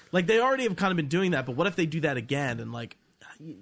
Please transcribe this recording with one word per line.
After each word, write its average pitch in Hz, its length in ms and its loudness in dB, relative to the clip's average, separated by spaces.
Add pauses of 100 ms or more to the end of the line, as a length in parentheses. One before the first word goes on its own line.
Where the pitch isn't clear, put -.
(120)
like, 180 160 2
they 220 120 4
already 262 240 2
have 208 120 0
kinda 190 200 2
been 160 120 0
doing 180 240 2
that. 131 140 0
But 127 100 -6
what 165 120 2
if 196 80 -2
they 175 100 2
do 156 160 -2
that 143 160 0
again? 123 420 -2
And, 113 120 -10
like, 117 260 -12 (420)
y-, 156 220 -14